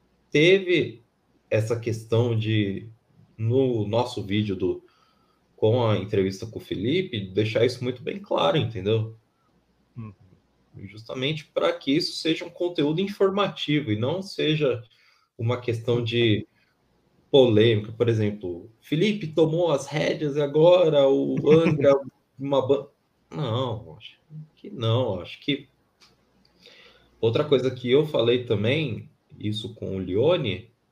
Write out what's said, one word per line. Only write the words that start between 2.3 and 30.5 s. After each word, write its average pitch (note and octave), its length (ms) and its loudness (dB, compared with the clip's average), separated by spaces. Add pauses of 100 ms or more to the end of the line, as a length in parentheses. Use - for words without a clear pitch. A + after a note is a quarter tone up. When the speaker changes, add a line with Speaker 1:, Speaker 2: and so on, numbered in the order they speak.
Speaker 1:
de, G#2+ 500 -2 (480)
no A#2+ 500 0
nosso A2+ 360 -2
vídeo G2+ 340 -2
do, F2+ 260 -2 (720)
com A2+ 320 2
a G#2 120 2
entrevista F#2+ 480 -2
com - 120 -14
o - 40 -10
Felipe, A#2+ 580 -4
deixar G#2+ 460 0
isso B2 180 -4
muito B2 180 -6
bem - 160 -8
claro, E3 380 0
entendeu? A2 580 0 (800)
Speaker 2:
Uhum. A2 200 -14 (720)
Speaker 1:
Justamente C3 600 -8
pra - 300 -2
que C3+ 200 -2
isso D#3+ 180 -2
seja D#3+ 340 -4
um E3+ 40 -14
conteúdo E3+ 520 -2
informativo F#3+ 880 -2
e G#2 60 0
não D3+ 240 -4
seja D3 600 -2 (540)
uma A#2+ 240 -2
questão A#2+ 420 -2
de A2+ 440 2 (840)
polêmica, A2+ 600 4
por A#2 160 0
exemplo, G#2 600 -4 (100)
Felipe F#3 480 -2
tomou D#3+ 420 2
as C#3 160 -2
rédeas D3+ 500 -2
e D3+ 60 0
agora D#3 680 6
o C#3 280 2 (140)
Angra, D#3 440 6 (240)
Speaker 2:
<laughs> - 200 -20
Speaker 1:
uma C#3 280 0
ban-, C3+ 200 2 (440)
não, A#2 640 -4
acho - 220 -20 (380)
que - 140 -18
não, A2+ 500 -2
acho - 200 -16
que - 280 -6 (1500)
outra A2+ 240 0
coisa C3 260 2
que B2 200 -6
eu D3 160 4
falei A#2+ 380 2
também, A2+ 640 -2 (300)
isso G#2+ 360 -8
com F#2+ 220 -8
o - 20 -4
Leone, G#2 720 -2 (220)